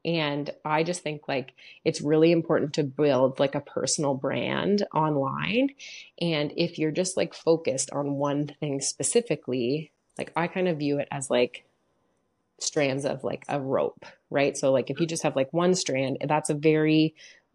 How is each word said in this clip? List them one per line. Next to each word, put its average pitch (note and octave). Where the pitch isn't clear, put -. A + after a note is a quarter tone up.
And D3
I D#3
just F3
think, D3+
like, C#3
it's D#3+
really D#3
important D#3
to D#3
build, C3
like, C#3
a C#3+
personal C#3
brand C#3
online. D#3
And D#3
if E3+
you're D#3
just, F3+
like, F#3+
focused D#3+
on C#3+
one C#3+
thing C#3
specifically, C#3+
like, -
I E3+
kind F#3
of E3
view C#3+
it C3+
as, C3+
like, B2
strands C#3
of, C3+
like, -
a C#3+
rope, C3
right? C#3+
So, C3+
like, B2+
if C#3
you E3+
just D#3+
have, C#3+
like, C3+
one F3
strand, C3+
that's D3+
a D#3
very, D#3